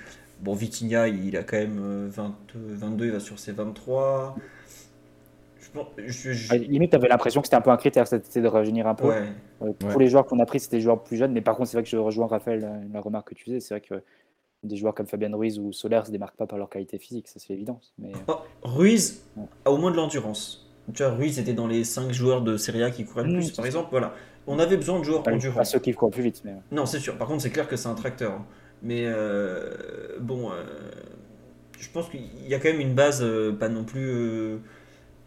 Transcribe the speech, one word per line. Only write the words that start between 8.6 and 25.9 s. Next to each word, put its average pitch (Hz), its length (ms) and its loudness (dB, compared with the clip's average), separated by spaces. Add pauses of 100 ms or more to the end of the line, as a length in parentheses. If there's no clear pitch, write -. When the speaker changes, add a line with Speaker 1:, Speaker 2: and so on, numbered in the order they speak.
Speaker 2:
un 110 80 4
peu. 113 140 2
Speaker 1:
Ouais. 107 200 0 (320)
Speaker 2:
Euh, 107 180 -2
tous 101 100 -2
Speaker 3:
Ouais. 104 100 4
Speaker 2:
les 131 100 8
joueurs 131 160 8
qu'on 123 140 0
a 117 80 6
pris, 135 140 -2
c'était - 160 -2
des 113 60 2
joueurs 117 200 4
plus 117 160 -4
jeunes, 131 140 2
mais 117 100 0
par 110 140 2
contre, 123 120 -2
c'est - 80 -4
vrai 117 60 2
que - 80 -10
je 117 80 0
rejoins 110 300 2
Raphaël, 110 320 -2
la, 104 200 -8 (100)
la 104 100 -8
remarque 107 280 -6
que - 60 -16
tu - 100 -20
faisais, 123 160 -6
c'est 107 140 -10
vrai 104 80 -6
que 98 200 -10 (600)
des 107 120 -6
joueurs 107 160 0
comme 101 140 -4
Fabian 104 300 -4
Ruiz 110 240 -2
ou 101 120 -6
Soler 117 320 0
se 107 60 -12
démarquent 101 260 -8
pas 107 120 -4
par 104 100 -8
leur 98 100 -8
qualité 98 300 -8
physique, 117 300 -12
ça - 100 -20
c'est - 140 -12
évident. 110 280 -10 (180)
Mais 101 120 -14 (160)
Speaker 1:
Oh, - 120 -2 (260)
Ruiz 180 580 4 (140)
Speaker 2:
Ouais. 107 80 -12 (220)
Speaker 1:
a 139 40 6
au 143 60 6
moins 175 160 4
de 165 40 0
l'endurance. 135 720 -4 (260)
Tu 143 100 0
vois, 127 80 4
Ruiz 131 260 0
était 120 140 0
dans 113 160 0
les 113 160 2
cinq 127 260 -4
joueurs 123 320 2
de 113 140 2
Serie 113 260 -2
A 123 80 2
qui 120 140 -6
couraient 120 180 -6
le 156 80 2
Speaker 2:
Mmh, 175 40 2
Speaker 1:
plus, 180 80 2
Speaker 2:
c'est 160 140 -4
Speaker 1:
par 117 100 -4
Speaker 2:
sûr. - 0 -
Speaker 1:
exemple. 160 240 -2
Voilà. 127 240 0 (340)
On 143 100 0
avait 175 180 4
besoin 175 220 0
de 156 60 -2
joueurs 156 180 2
Speaker 2:
Pas, - 100 2
Speaker 1:
endurants. 127 260 0
Speaker 2:
pas 120 60 6
ceux 131 140 2
qui 123 140 0